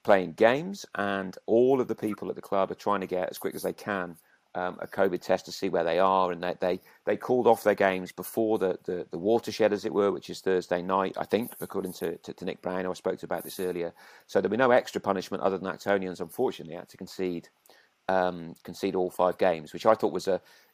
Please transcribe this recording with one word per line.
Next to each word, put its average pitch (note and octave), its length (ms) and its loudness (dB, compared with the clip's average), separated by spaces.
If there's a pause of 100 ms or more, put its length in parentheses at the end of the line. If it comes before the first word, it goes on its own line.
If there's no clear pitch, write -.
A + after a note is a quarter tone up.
playing F#2 300 4
games, C#3+ 520 2 (100)
and G2 500 -4
all B2+ 340 6
of A#2+ 80 -2
the A2 80 -4
people G2+ 340 -6
at E2 60 -6
the - 60 -12
club F#2+ 280 0
are - 60 -8
trying G2+ 240 -2
to F#2 80 -4
get, F2+ 220 -2
as - 80 -10
quick - 180 -6
as D#2+ 80 -8
they F#2 80 -2
can, F2+ 460 -6 (380)
um, F2+ 260 -4
a - 60 -8
covid F#2+ 340 0
test - 240 0
to F2+ 80 -12
see G2 160 -4
where E2+ 160 0
they E2+ 140 2
are, F#2+ 340 4
and E2+ 100 -8
they, F2 160 -4
they, F#2 200 0 (260)
they G#2+ 100 0
called A#2+ 320 2
off A2+ 160 6
their G#2 120 6
games F#2 360 2
before A2 480 -2
the, F#2 240 0
the, F2+ 280 -6
the F2+ 60 -6
watershed, G#2+ 540 2
as G2+ 140 0
it F2 80 -4
were, G2+ 180 4
which - 180 -6
is E2+ 120 -12
Thursday F2+ 400 0
night, F#2+ 360 0
I - 60 -4
think, A2+ 380 -2
according F#2 320 -6
to, E2+ 240 -6
to, - 160 -14
to - 120 -14
Nick - 160 -8
Brown, F#2 220 -4
who F#2 80 -4
I - 20 -8
spoke - 260 -4
to - 60 -12
about E2+ 200 -6
this E2 160 -10
earlier. F2 320 -4 (340)
So G2 140 2
there'll G2 100 0
be G#2+ 60 2
no B2+ 140 4
extra - 280 2
punishment G2 440 -2
other F#2+ 140 2
than F#2 140 -4
Actonians, F#2 480 -2
unfortunately, F2 560 -6
had E2+ 140 -14
to - 80 -20
concede, F2+ 520 -6 (600)
um, F2+ 540 0
concede F#2 320 -4
all F#2 140 0
five F2+ 280 2
games, E2 360 0
which F2 120 -6
I A2 100 8
thought F#2 180 0
was F2 140 -4
a, F2+ 140 0 (320)